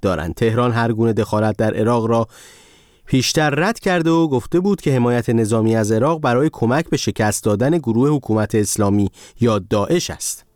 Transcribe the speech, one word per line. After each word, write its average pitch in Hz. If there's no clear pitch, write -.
دارند. 85
تهران 120
هر 117
گونه 113
دخالت 107
در 110
عراق 113
را 117
پیشتر 151
رد 165
کرده 175
و 165
گفته 139
بود 190
که 143
حمایت 120
نظامی 113
از 110
عراق 139
برای 135
کمک 127
به 156
شکست 107
دادن 120
گروه 123
حکومت 110
اسلامی 101
یا 113
داعش 107
است. -